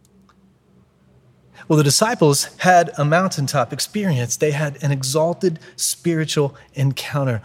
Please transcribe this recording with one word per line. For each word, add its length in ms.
Well, 100
the 60
disciples 600
had 400
a 80
mountaintop 680
experience. 680
They 140
had 320
an 80
exalted 680
spiritual 800
encounter, 720